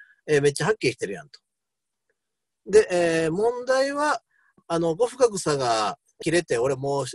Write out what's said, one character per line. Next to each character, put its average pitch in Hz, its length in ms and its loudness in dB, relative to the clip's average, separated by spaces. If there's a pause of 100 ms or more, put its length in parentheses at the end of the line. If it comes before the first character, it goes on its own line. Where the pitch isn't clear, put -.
(280)
え 151 120 4
ー、 - 20 -4
め 143 80 4
っ - 40 -6
ち 151 100 -6
ゃ 156 40 -2
は 214 60 2
っ - 40 0
き - 100 -2
り 117 60 0
し - 40 -12
て 104 100 -8
る 98 60 -8
や 82 100 -14
ん 73 60 -20
と。 - 100 -20 (1300)
で、 208 260 6
え 165 380 2
ー、 - 20 -2
問 240 340 -2
題 262 280 0
は、 294 280 -2 (460)
あ 170 120 -2
の、 165 160 -2
呉 226 120 0
服 247 300 0
さ 151 200 -2
が 110 400 0 (240)
切 160 100 -2
れ 170 120 2
て、 135 140 -2
俺 131 180 0
も 139 280 -2
う、 - 120 -6